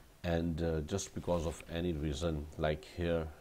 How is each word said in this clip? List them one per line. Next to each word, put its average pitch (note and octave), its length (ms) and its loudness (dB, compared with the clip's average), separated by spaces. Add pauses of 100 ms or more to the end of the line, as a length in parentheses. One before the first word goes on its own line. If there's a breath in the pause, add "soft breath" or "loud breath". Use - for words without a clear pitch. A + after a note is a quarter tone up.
(240 loud breath)
and, E2+ 380 2
uh, D#2+ 180 2 (120)
just - 220 -2
because F2 320 2
of E2 240 -4
any E2+ 220 0
reason, D2+ 540 0 (100)
like D#2 260 0 (140)
here, E2+ 300 2 (140)